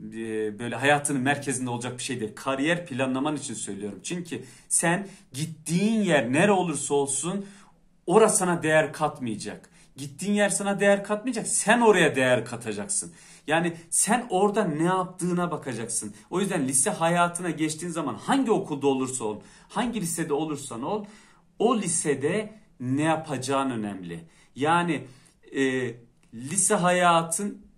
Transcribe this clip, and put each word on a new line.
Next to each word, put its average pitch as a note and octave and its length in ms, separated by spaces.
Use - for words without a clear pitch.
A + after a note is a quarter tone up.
e, A2 460
böyle A#2+ 160
hayatının C#3 460
merkezinde B2+ 480
olacak A#2+ 280
bir - 60
şey B2 160
değil. G#2+ 160
Kariyer D3+ 500
planlaman C3 500
için B2 180
söylüyorum. G2+ 500
Çünkü E3 400
sen F3+ 380
gittiğin F#3 680
yer C#3+ 320
nere G#3 180
olursa E3+ 420
olsun E3 520
orası G3+ 320
sana F3 260
değer D#3 300
katmayacak. A2 760
Gittiğin D3 380
yer G3+ 160
sana G3+ 300
değer G3+ 240
katmayacak. G#3 440
Sen A#3 340
oraya F3+ 340
değer B2+ 300
katacaksın. G#2 680
Yani E3+ 260
sen A3+ 400
orada G3+ 340
ne D#3+ 200
yaptığına F3 680
bakacaksın. A2+ 640
O E3+ 100
yüzden F3+ 280
lise C#3+ 220
hayatına E3+ 600
geçtiğin D#3 420
zaman D3+ 220
hangi A#3 380
okulda C#3+ 360
olursa C3 360
ol, G#2 180
hangi A3 320
lisede D#3+ 320
olursan C#3+ 500
ol, G3+ 220
o A#3 180
lisede E3 840
ne C3 240
yapacağın C3+ 680
önemli. F#2+ 580
Yani, D#3 520
e, C3 380
lise C3+ 420
hayatın F3 1000